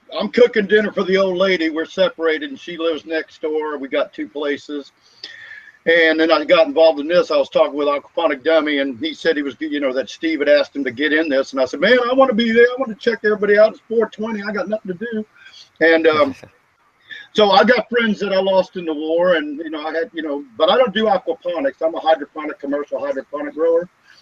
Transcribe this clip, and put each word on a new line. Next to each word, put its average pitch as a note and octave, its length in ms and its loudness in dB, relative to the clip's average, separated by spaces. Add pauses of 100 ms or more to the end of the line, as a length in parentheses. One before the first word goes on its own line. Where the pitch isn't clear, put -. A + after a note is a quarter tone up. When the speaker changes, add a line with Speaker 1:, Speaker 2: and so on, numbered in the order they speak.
(160)
Speaker 1:
I'm G3 120 -4
cooking A#3 400 2
dinner G#3 240 2
for - 100 -2
the F#3 140 0
old F#3+ 200 0
lady. F3+ 320 0
We're D#3+ 160 -4
separated, D#3+ 640 -2
and C3+ 100 -14
she F3 160 -14
lives D#3+ 280 -4
next D#3+ 380 -8
door. D3+ 340 -4
We C3+ 120 -10
got C#3+ 240 -2
two D#3 160 -10
places. C#3+ 640 -8 (960)
And E3 340 4
then E3 100 2
I D3+ 140 2
got E3 220 4
involved D3+ 340 4
in C#3+ 80 -6
this. E3+ 220 2
I D3+ 80 2
was C#3 100 0
talking D#3 240 0
with C#3+ 160 -2
Aquaponic C#3+ 560 -2
Dummy, D3+ 360 2
and C3+ 180 -4
he D3 160 -8
said D#3+ 200 0
he D3 80 -2
was, C3+ 180 -6
you D3 200 -6
know, C3+ 140 -2
that B2+ 160 -4
Steve D#3+ 300 -4
had C#3 80 2
asked D3 280 2
him C#3+ 80 -4
to C3 60 -2
get D3 240 -2
in D#3+ 120 0
this. C3+ 260 -2
And C3+ 80 -6
I C3 40 2
said, C#3+ 160 -6
"Man, A3+ 260 4
I B3 60 -2
wanna C4 220 4
be A3+ 180 0
there. A#3 140 8
I B3 100 -2
wanna B3+ 180 -6
check A3 300 -4
everybody G#3 340 2
out. G#3+ 140 6
It's - 160 -20
four A3 220 0
twenty. G#3+ 320 -8
I G#3 100 -8
got G3 160 -6
nothing G#3+ 240 -6
to F3 60 -10
do." A3 280 -8 (540)
And, D#3+ 260 4
um, D3 340 2
Speaker 2:
<laughs> - 180 -20 (720)
Speaker 1:
So D4 180 4
I C#4 120 6
got A3 260 2
friends A3+ 320 0
that G3 120 -4
I F#3+ 80 2
lost F#3+ 360 0
in F3+ 80 -8
the D#3+ 80 -4
war, E3 440 0
and, D3 220 -6
you D#3+ 120 -10
know, D3+ 160 -10
I D#3 80 -8
had, E3 180 -4
you D#3+ 100 -8
know, C#3+ 220 -6 (120)
but D#3 120 2
I G3+ 80 2
don't B3 160 2
do A3 120 0
aquaponics. E3+ 760 -2
I'm E3 140 -2
a D3+ 60 -6
hydroponic, D3 580 -2
commercial C#3+ 400 -6
hydroponic C#3+ 560 -8
grower E3 340 0 (340)